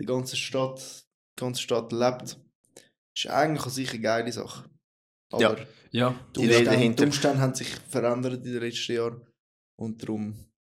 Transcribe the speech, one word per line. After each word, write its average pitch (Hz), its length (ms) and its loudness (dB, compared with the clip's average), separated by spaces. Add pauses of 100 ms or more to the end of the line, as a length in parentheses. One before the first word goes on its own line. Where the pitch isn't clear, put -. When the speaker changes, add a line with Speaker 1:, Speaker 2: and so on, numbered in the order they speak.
Speaker 1:
die 107 60 -6
ganze 127 300 -2
Stadt, 131 440 -4 (580)
die - 40 -8
ganze 123 200 -4
Stadt 117 300 0
lebt, 123 460 -2 (800)
ist - 140 -4
eigentlich 151 340 2
an 123 60 -6
sich 127 220 -6
eine 113 80 -8
geile 113 320 0
Sache. - 360 -10 (680)
Speaker 2:
Ja. 110 120 6
Speaker 1:
Aber 110 160 -4 (240)
Speaker 3:
Ja. 123 240 2 (220)
Speaker 1:
die - 40 -2
Speaker 2:
Die - 60 4
Idee 117 120 8
Speaker 1:
Umstände, 120 120 6
Speaker 2:
dahinter. 120 320 4
Speaker 1:
die 143 40 8
Umstände 143 340 2
haben 131 140 2
sich - 140 -6
verändert 123 800 -2
in 123 60 -8
den 120 100 -4
letzten 117 300 -4
Jahren 117 340 -4 (520)
und 113 240 -8
darum, 107 320 -6 (320)